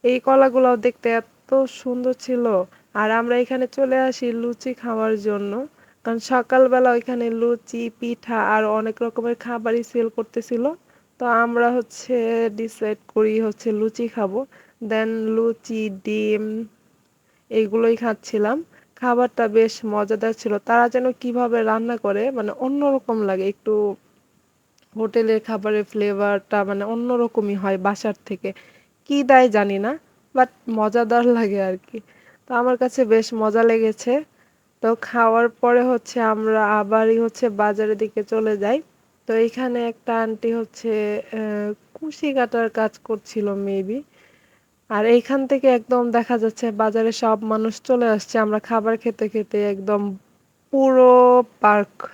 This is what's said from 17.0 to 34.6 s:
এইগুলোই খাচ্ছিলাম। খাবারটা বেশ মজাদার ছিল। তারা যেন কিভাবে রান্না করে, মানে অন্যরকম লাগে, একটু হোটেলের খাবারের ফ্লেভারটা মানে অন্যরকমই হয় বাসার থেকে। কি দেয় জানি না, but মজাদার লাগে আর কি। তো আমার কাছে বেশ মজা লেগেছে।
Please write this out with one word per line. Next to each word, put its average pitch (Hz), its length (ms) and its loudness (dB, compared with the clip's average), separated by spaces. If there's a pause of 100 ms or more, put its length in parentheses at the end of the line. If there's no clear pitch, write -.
এইগুলোই 226 460 2
খাচ্ছিলাম। 226 680 -4 (320)
খাবারটা 247 520 0
বেশ 226 360 2
মজাদার 208 480 -2
ছিল। 208 260 -4
তারা 240 300 2
যেন 254 240 0
কিভাবে 240 500 -2
রান্না 226 340 -2
করে, 208 340 -2
মানে 214 220 -4
অন্যরকম 269 680 -2
লাগে, 190 260 -2
একটু 208 480 -2 (1000)
হোটেলের 220 440 0
খাবারের 214 440 -4
ফ্লেভারটা 202 800 -2
মানে 202 200 -4
অন্যরকমই 233 680 -2
হয় 196 240 -2
বাসার 202 360 -2 (120)
থেকে। 190 260 -8 (520)
কি 285 180 0
দেয় 254 260 8
জানি 202 300 0
না, 247 200 -4 (360)
but 254 140 4 (220)
মজাদার 226 560 2
লাগে 220 360 2
আর 185 140 -2
কি। 220 240 -14 (460)
তো 254 80 -8
আমার 247 220 2
কাছে 254 280 0
বেশ 226 300 2
মজা 214 280 2
লেগেছে। 226 640 2 (560)